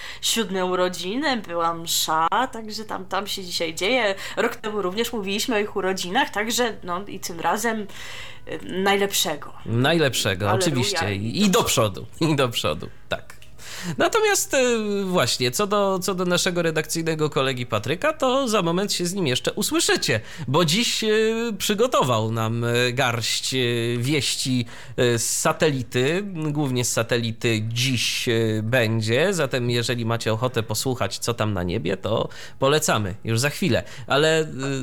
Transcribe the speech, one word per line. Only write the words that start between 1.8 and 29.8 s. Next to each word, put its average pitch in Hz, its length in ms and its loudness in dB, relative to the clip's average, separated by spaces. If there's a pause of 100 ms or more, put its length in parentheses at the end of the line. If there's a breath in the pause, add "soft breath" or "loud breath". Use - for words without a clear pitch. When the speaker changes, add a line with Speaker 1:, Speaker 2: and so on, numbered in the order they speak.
Speaker 1:
także 220 320 -10
tam, 190 200 -8
tam 190 220 -2
się 196 180 -6
dzisiaj 175 300 -4
dzieje. 208 400 2 (220 loud breath)
Rok 226 200 0
temu 208 260 -4
również 202 300 -2
mówiliśmy 208 440 -2
o - 20 4
ich 208 180 -2
urodzinach, 185 540 -2
także 220 540 -2
no 180 200 -4
i 196 160 -12
tym 170 200 -8
razem, 214 460 0 (640 loud breath)
y, - 120 -8 (220)
najlepszego. 196 680 0 (140)
Speaker 2:
Najlepszego, 117 840 2
Speaker 1:
Aleluja - 160 2
Speaker 2:
oczywiście. 113 480 0
Speaker 1:
i 110 280 -2
Speaker 2:
I 208 80 6
Speaker 1:
do 208 120 6
Speaker 2:
do - 40 -2
przodu, 98 400 0 (140)
i 160 160 4
do 131 120 4
przodu, 87 400 -2 (200)
tak. - 280 -6 (640 loud breath)
Natomiast, 403 560 2
e, 269 80 4 (420)
właśnie, 131 460 2
co 208 160 0
do, 196 320 2
co 190 160 -2
do 185 100 -2
naszego 175 380 2
redakcyjnego 160 680 0
kolegi 131 360 0
Patryka, 139 460 0
to 269 360 2
za 208 140 2
moment 175 300 0
się 180 140 -2
z 175 80 -4
nim 190 120 0
jeszcze - 260 0
usłyszycie, 294 680 0 (280 loud breath)
bo 160 160 4
dziś, 214 400 0
e, 220 40 2 (500)
przygotował 170 720 2
nam, 117 320 0
e, 120 280 2
garść, 120 600 0
e, 131 40 2 (400)
wieści, 127 680 0 (300 loud breath)
e, 120 220 4
z - 220 -2
satelity, 151 840 2 (120)
głównie 147 500 0
z - 80 -2
satelity 117 760 0
Dziś, 123 600 0
e, 117 40 2 (300)
będzie, 117 720 2
zatem 127 360 0
jeżeli 120 360 0